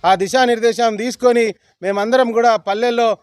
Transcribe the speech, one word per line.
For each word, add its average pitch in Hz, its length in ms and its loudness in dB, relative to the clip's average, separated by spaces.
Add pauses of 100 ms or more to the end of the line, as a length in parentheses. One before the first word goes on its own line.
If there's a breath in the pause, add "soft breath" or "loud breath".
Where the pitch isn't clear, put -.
ఆ 190 40 6 (100)
దిశానిర్దేశం 233 800 0
తీసుకొని 240 440 0 (380)
మేమందరం 226 540 0
కూడా 233 160 4 (140)
పల్లెల్లో 233 420 0 (120)